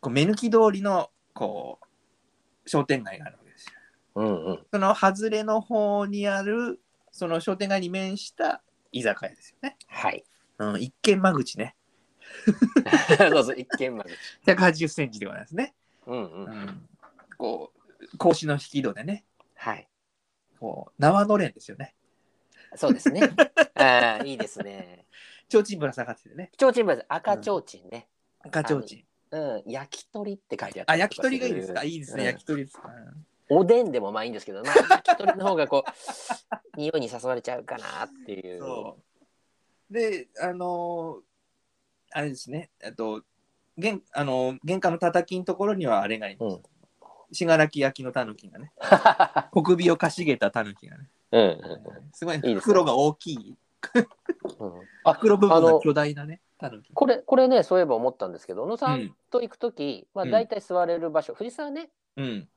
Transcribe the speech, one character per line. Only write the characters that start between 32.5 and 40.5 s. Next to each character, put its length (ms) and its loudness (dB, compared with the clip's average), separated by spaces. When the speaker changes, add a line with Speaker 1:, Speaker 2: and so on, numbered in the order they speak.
Speaker 1:
で 60 -16
す 60 -20
か？ 140 -20
Speaker 2:
お 140 6
で 180 6
ん 100 -2
で 80 0
も 120 -6
ま 80 -4
あ 40 -6
い 20 -6
い 40 -8
ん 40 -10
で 60 -10
す 60 -18
け 60 -12
ど、 100 -10
ま 80 -4
あ、 40 0
焼 120 6
き 20 2
鳥 220 0
の 100 -2
方 80 2
が 120 2
こ 180 2
う、 40 -10
<laughs> 420 -14
匂 180 -4
い 40 2
に 100 -6
誘 180 -12
わ 60 -2
れ 60 -6
ち 100 -8
ゃ 80 -6
う 60 -12
か 140 -10
な 260 -10
っ 40 -12
て 60 -12
い 240 -12
う。 20 -14
Speaker 1:
そ 400 -12
う。 20 -16
で、 360 -4
あ 120 -4